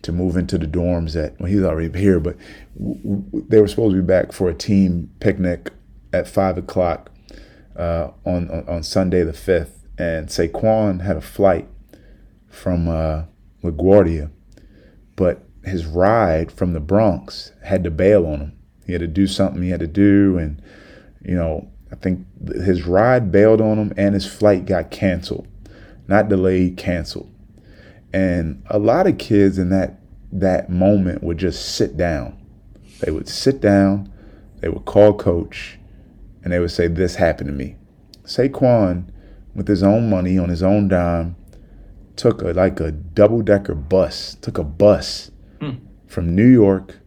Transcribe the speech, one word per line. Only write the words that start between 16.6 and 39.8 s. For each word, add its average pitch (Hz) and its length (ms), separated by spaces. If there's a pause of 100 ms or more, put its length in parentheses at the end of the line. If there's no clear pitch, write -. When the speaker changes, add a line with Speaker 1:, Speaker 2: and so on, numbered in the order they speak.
Speaker 1:
the 80 80
Bronx 98 720 (120)
had 92 200
to 87 60
bail 90 360
on 76 120
him. 71 200 (280)
He 90 60
had 85 80
to 85 80
do 98 180
something 95 360
he 90 80
had 87 100
to 85 60
do, 98 520
and, 76 240 (580)
you 90 140
know, 82 340 (220)
I - 60
think 92 300 (200)
th-, - 160
his 90 240
ride 107 460
bailed 110 280
on 107 180
him 104 180
and 101 180
his 95 120
flight 98 400
got 87 260
canceled, - 560 (580)
not 101 220
delayed, 92 480
canceled. - 560 (800)
And 90 580
a 107 80
lot 131 300
of 151 100
kids 98 400
in 90 120
that, 95 280 (320)
that 92 400
moment 92 540
would 85 140
just 85 360
sit 101 220
down. 76 440 (600)
They - 100
would - 180
sit 135 320
down, 98 520 (480)
they - 80
would - 160
call 104 300
coach, - 640 (640)
and 90 100
they 87 60
would 87 120
say, 85 180
"This 87 260
happened 78 340
to 71 60
me." 65 220 (480)
Saquon, 117 840 (480)
with 98 120
his 95 160